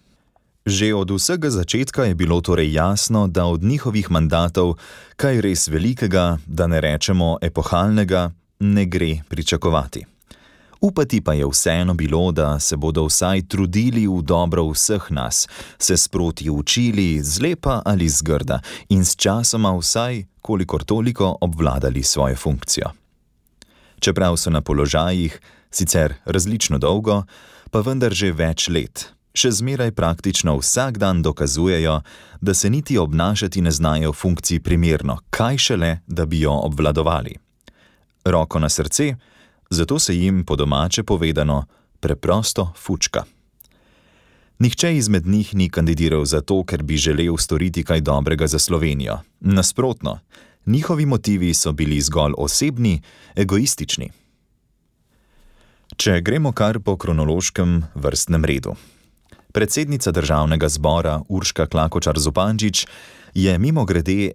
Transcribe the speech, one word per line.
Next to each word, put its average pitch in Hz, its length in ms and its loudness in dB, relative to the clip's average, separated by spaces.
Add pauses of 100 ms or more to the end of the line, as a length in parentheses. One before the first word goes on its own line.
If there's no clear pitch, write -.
(640)
Že 104 300 0
od 98 160 -2
vsega 156 380 -2
začetka 117 600 -2
je 87 60 0
bilo 85 260 2
torej 80 320 2
jasno, 101 540 2
da 87 180 0
od 85 180 0
njihovih 110 480 0
mandatov 82 680 2 (360)
kaj 131 260 2
res 95 260 0
velikega, 87 800 0
da 85 200 0
ne 80 140 2
rečemo 82 600 0
epohalnega, 90 920 0 (280)
ne 101 260 2
gre 82 340 -2 (100)
pričakovati. 76 760 -2 (760)
Upati 156 400 2
pa 80 120 -2
je 73 120 0
vseeno 87 480 0
bilo, 82 380 0
da 76 280 0
se 76 180 -2
bodo 80 280 0
vsaj 92 360 0 (100)
trudili 104 560 0
v 92 140 0
dobro 85 480 2
vseh 92 420 -2
nas, 64 360 -2 (320)
se 87 180 2
sproti 82 520 -2
učili, 90 720 0
zlepa 123 640 -2
ali 87 240 2
zgrda, 71 520 0 (280)
in 95 160 4
sčasoma 107 720 0
vsaj 117 460 -2 (180)
kolikor 90 420 -2
toliko 110 580 0
obvladali 67 600 0
svojo 67 320 0
funkcijo. - 560 -4 (1080)
Čeprav 87 380 2
so 87 120 -2
na 78 120 2
položajih, 80 800 0 (320)
sicer 78 440 0 (100)
različno 92 520 0
dolgo, 101 460 0 (480)
pa 110 120 0
vendar 123 300 0
že 92 180 0
več 82 380 -2
let, 80 420 -4 (240)
še 127 160 2
zmeraj 120 400 -2
praktično 82 680 0
vsak 123 400 -2
dan 95 240 2
dokazujejo, 78 800 0 (400)
da 95 120 0
se 101 160 0
niti 139 280 0
obnašati 90 640 0
ne 82 100 2
znajo 78 400 0
v - 40 -4
funkciji 87 440 -2
primerno, 82 600 0 (100)
kaj 123 280 0
šele, 85 400 0 (100)
da 82 180 -2
bi 80 140 -2
jo 73 160 2
obvladovali. 76 800 0 (880)
Roko 85 340 2
na 78 100 2
srce, 127 460 -2 (540)
zato 85 300 0
se 90 180 0
jim, 92 280 2
po 76 100 -2
domače 73 480 0
povedano, 76 600 0 (340)
preprosto 85 720 0
fučka. - 480 -4 (1400)
Nihče 160 380 2
izmed 101 300 2
njih 104 280 0
ni 92 140 2
kandidiral 80 560 2
zato, 78 380 0
ker 73 200 -4
bi 76 140 -2
želel 78 400 0
storiti 82 460 -2
kaj 82 180 0
dobrega 73 460 0
za 76 120 0
Slovenijo. 73 600 -2 (200)
Nasprotno, 98 800 0 (460)
njihovi 151 400 0
motivi 101 480 2
so 80 200 0
bili 73 280 0
zgolj 73 360 0
osebni, 113 640 0 (340)
egoistični. 101 720 -2 (1900)
Če 90 260 0
gremo 131 300 0
kar 110 280 0
po 95 180 -2
kronološkem 85 840 0 (100)
vrstnem 73 520 0
redu. 64 280 -2 (800)
Predsednica 147 580 0
državnega 78 580 2
zbora 78 600 0
Urška 90 360 -2
Klakočar 80 540 0
Zupančič 98 680 0 (480)
je 92 240 2
mimogrede 98 760 0